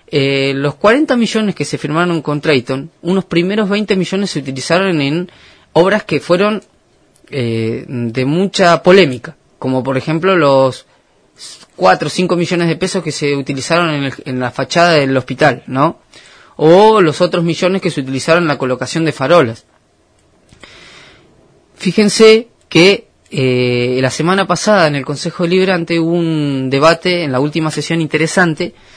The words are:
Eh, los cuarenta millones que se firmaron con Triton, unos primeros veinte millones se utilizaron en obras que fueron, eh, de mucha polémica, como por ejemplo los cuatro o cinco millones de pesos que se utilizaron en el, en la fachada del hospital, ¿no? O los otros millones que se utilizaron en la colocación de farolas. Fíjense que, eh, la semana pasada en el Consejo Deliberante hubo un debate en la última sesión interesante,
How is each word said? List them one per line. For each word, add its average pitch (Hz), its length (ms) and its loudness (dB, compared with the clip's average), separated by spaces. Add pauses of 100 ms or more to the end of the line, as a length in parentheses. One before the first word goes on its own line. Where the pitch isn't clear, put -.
(160)
Eh, 139 380 0
los 139 220 -2
cuarenta 262 400 2
millones 220 400 -2
que 147 100 -4
se - 140 -6
firmaron 160 420 -2
con 147 180 -4
Triton, 139 520 -2 (100)
unos 180 240 -2
primeros 190 420 -2
veinte 202 280 -2
millones 190 340 -2
se - 80 -6
utilizaron 160 640 -2
en 156 300 -2 (420)
obras 190 300 2
que 147 160 -2
fueron, 202 420 0 (680)
eh, 117 560 -4
de 120 380 -4
mucha 175 580 2
polémica, 165 520 2 (220)
como 131 240 -4
por 131 160 -4
ejemplo 165 400 -2
los 135 480 2 (920)
cuatro 180 320 2
o - 40 -4
cinco 180 240 -2
millones 170 320 0
de 160 80 0
pesos 185 280 -4
que 151 80 -6
se 143 240 -2
utilizaron 139 540 -2
en 147 140 -4
el, 131 100 -6 (120)
en 127 140 -6
la 123 120 -4
fachada 170 400 0
del 135 260 2
hospital, 127 480 -2
¿no? 139 320 -2 (600)
O 202 440 6
los 151 180 0
otros 175 240 0
millones 180 380 -2
que 175 80 -2
se 151 120 -6
utilizaron 135 420 0
en 156 60 0
la 143 100 -2
colocación 127 460 -4
de 147 80 -2
farolas. 135 520 0 (2000)
Fíjense 220 720 4 (200)
que, 185 380 4 (240)
eh, 123 680 0
la 131 120 0
semana 180 340 0
pasada 180 400 2
en 143 100 0
el 135 100 -6
Consejo 160 360 -6
Deliberante 175 580 0
hubo 165 140 0
un 147 560 -2
debate 165 540 2
en 143 80 -4
la 127 80 0
última 151 320 -2
sesión 165 280 -4
interesante, 160 760 -2 (220)